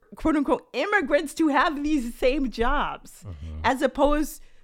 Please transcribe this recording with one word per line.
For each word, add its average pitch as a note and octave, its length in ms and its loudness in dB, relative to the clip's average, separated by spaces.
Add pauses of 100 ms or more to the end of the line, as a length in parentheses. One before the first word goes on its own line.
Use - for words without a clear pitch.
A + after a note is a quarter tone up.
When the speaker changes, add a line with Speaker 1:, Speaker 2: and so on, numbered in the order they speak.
(140)
Speaker 1:
quote D4+ 220 0
unquote, D4 360 0
immigrants D#4 640 0
to D#4+ 140 2
have C#4+ 340 2
these C#4 320 -2
same B3+ 360 0
jobs, A3+ 760 -4
Speaker 2:
Mm-hmm. - 380 -12
Speaker 1:
as C4 180 2
opposed D4 580 0 (240)